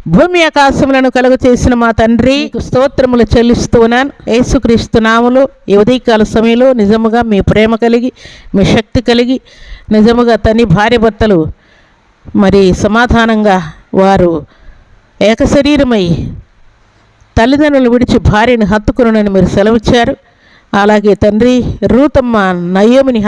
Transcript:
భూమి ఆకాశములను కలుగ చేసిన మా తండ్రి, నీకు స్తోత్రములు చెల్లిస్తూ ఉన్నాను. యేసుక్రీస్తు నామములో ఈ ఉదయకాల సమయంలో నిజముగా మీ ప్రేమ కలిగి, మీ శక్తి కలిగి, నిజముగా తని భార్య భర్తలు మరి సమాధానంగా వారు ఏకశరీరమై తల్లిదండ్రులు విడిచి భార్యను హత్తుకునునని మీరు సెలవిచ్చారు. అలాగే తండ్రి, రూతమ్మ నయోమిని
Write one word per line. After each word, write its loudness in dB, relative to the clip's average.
భూమి 2
ఆకాశములను 0
కలుగ 0
చేసిన 2
మా 0
తండ్రి, 0
నీకు -10
స్తోత్రములు -2
చెల్లిస్తూ 0
ఉన్నాను. 0
యేసుక్రీస్తు -2
నామములో 2
ఈ 2
ఉదయకాల 0
సమయంలో 0
నిజముగా 0
మీ -2
ప్రేమ 0
కలిగి, -2
మీ 2
శక్తి -4
కలిగి, -2
నిజముగా 2
తని 0
భార్య 0
భర్తలు 0
మరి 2
సమాధానంగా 0
వారు 2
ఏకశరీరమై 0
తల్లిదండ్రులు 2
విడిచి 0
భార్యను 0
హత్తుకునునని 0
మీరు 2
సెలవిచ్చారు. 0
అలాగే 2
తండ్రి, 0
రూతమ్మ 0
నయోమిని 2